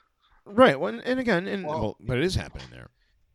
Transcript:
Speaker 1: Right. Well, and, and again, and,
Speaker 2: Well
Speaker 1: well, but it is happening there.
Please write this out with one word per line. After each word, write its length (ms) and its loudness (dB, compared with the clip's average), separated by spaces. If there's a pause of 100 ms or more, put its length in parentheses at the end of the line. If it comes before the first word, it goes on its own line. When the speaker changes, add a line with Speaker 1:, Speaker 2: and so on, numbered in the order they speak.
(460)
Speaker 1:
Right. 340 4
Well, 140 -4
and, 100 -12
and 160 0
again, 280 2
and, 180 -4
Speaker 2:
Well 160 -2
Speaker 1:
well, 200 -4
but 180 -2
it 40 2
is 120 0
happening 340 -6
there. 200 -18 (460)